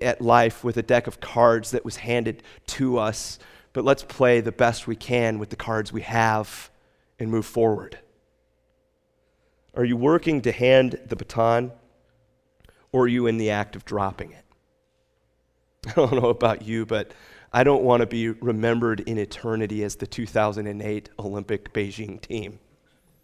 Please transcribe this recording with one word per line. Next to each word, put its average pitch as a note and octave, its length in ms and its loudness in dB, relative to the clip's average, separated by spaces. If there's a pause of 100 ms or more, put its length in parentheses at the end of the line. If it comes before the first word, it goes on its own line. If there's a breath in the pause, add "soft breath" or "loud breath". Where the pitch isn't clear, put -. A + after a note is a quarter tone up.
at A#2+ 180 -2
life A#2 420 4
with A#2+ 140 -2
a A#2 60 -2
deck A#2+ 240 2
of - 140 -12
cards A2+ 500 4
that B2 160 -4
was A2 100 -10
handed A#2 460 -4 (240 loud breath)
to B2+ 320 -2
us, A2 400 -4 (340 soft breath)
but B2 120 -4
let's C3+ 180 4
play B2 380 4
the A2 120 -4
best A#2 340 0
we A2+ 100 -6
can A#2 420 -2
with G#2 100 -8
the G#2+ 80 -10
cards A2 340 -4
we A2 120 -8
have A2+ 680 -2 (480)
and A2 120 -6
move A2 160 -2
forward. A2 520 0 (1800)
Are B2 100 0
you A#2+ 120 0
working D3+ 460 2
to A#2 100 0
hand B2+ 540 4
the A2+ 100 -6
baton, A#2 560 0 (1200 soft breath)
or B2+ 120 4
are B2 40 4
you A#2+ 180 2
in A2+ 120 2
the A2 100 0
act G#2 260 -2
of - 120 -16
dropping G2 460 -6
it? - 120 -20 (1400)
<laughs> - 0 -
I A#2 60 -12
don't C3 200 4
know B2 160 4
about A#2 320 2
you, A2+ 240 -6
but G#2+ 280 -4 (420 loud breath)
I B2+ 100 6
don't C#3 180 4
want B2 180 4
to A#2 60 2
be A2+ 220 -2
remembered A#2 720 0
in A2 180 -6
eternity G#2+ 640 -4
as G#2 140 -6
the G2+ 100 -10
two A#2 200 -10
thousand G#2+ 400 -2
and G#2 160 -10
eight G#2+ 260 -6 (100)
Olympic G2+ 540 -8
Beijing G2+ 480 -8
team. G#2 380 -10 (640)